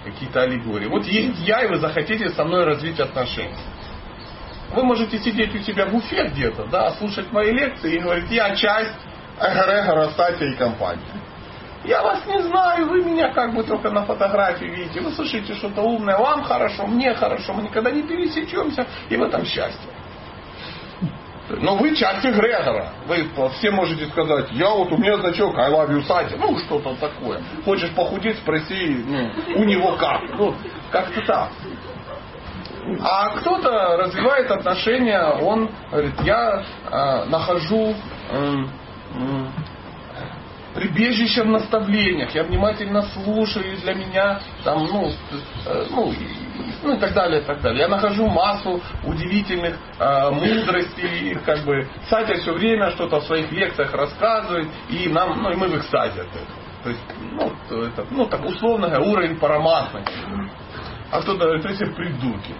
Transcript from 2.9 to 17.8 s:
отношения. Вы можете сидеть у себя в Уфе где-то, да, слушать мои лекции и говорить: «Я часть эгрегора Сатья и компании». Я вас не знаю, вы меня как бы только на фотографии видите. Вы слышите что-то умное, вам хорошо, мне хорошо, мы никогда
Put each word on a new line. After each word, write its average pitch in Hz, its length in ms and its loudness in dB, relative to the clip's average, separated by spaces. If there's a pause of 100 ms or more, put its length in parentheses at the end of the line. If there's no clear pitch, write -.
отношения. 123 580 -2 (1160)
Вы 254 100 4
можете 226 340 2
сидеть 214 360 0
у 214 40 -4
себя 196 280 0
в 190 80 0
Уфе 311 340 0
где-то, 117 380 -2
да, 139 260 2
слушать 196 400 -6
мои 208 180 4
лекции 247 460 0
и - 20 0
говорить: 175 320 0
«Я 214 240 2
часть 214 400 2 (460)
эгрегора 180 760 4
Сатья 175 300 2
и 131 80 -2
компании». 104 500 -2 (800)
Я - 180 2
вас - 240 0
не 403 160 2
знаю, 349 460 4
вы 359 140 4
меня 330 300 2
как 233 220 0
бы 220 100 0
только 214 260 0
на 208 140 2
фотографии 196 640 2
видите. 175 340 -6
Вы 320 120 -2
слышите 220 420 -4
что-то 202 260 -4
умное, 214 380 2
вам 285 260 4
хорошо, 202 420 0
мне 240 280 2
хорошо, - 400 0
мы 214 80 -2
никогда 220 280 0